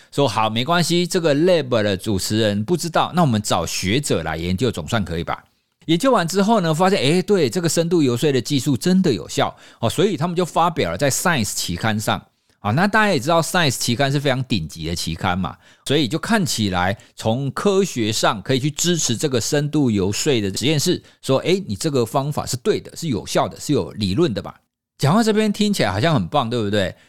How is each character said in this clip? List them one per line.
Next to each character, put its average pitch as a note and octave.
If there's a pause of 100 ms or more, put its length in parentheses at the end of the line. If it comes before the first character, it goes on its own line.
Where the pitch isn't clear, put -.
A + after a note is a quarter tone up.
(120)
说， C#3+
好， A2
没 A#2
关 E3+
系， F3
这 F3+
个 D#3+
lab C#3+
的 G#2
主 G2
持 G#2+
人 G#2
不 E3+
知 E3
道， D#3
那 F3+
我 E3+
们 A2+
找 F2+
学 G2
者 A2+
来 D#2+
研 F2
究 B2
总 F2
算 G#2+
可 E2
以 E2+
吧？ - (400)
研 E3
究 C4
完 F#3
之 F#3
后 A3
呢， D#3+
发 F#3
现， G3
诶， D3+
对， F3+
这 F3+
个 E3+
深 E3
度 E3+
游 B2
说 D#3
的 B2+
技 C#3
术 C#3
真 F#3
的 E3
有 D2+
效， B2 (240)
哦， A2+
所 E3
以 G3+
他 D3+
们 F3+
就 F3+
发 E3+
表 A#2+
了 F2
在 C#3
Science C#3
期 -
刊 A2
上。 G#2 (400)
啊， -
那 E3
大 G#3+
家 G3+
也 E3
知 A2
道 E3
Science D#3+
期 -
刊 C3+
是 D3
非 C#3
常 C3
顶 F2+
级 D#2
的 E2+
期 D#2+
刊 F2+
嘛， D#2+ (280)
所 C3+
以 D3+
就 C#3+
看 G#3+
起 A2
来 F#2 (200)
从 B2+
科 G3
学 A2+
上 B2+
可 C3
以 C3+
去 C#3+
支 E3+
持 B2
这 -
个 B2+
深 D3
度 C#3+
游 G2+
说 C3
的 G2
实 A#2
验 D3+
室， F3 (220)
说， C3+
诶， F3+
你 G#2+
这 D#3+
个 C3
方 C#3+
法 -
是 -
对 -
的， -
是 E3
有 A2+
效 C#3+
的， -
是 -
有 F#2+
理 F#2
论 D3+
的 F#2+
吧。 D#2 (440)
讲 C#3
到 A#3
这 G#3+
边 G#3+
听 G#3
起 F3+
来 G#2+
好 -
像 D#3+
很 G2
棒， C3
对 A#2+
不 G2+
对？ G2+ (140)